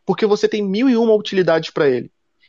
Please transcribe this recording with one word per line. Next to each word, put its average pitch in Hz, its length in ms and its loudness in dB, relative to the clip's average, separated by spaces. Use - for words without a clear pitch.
Porque 196 220 -2
você 208 220 0
tem 214 140 -4
mil 202 260 -2
e 240 80 2
uma 226 180 2
utilidades 170 560 0
pra 156 180 0
ele. 123 220 -2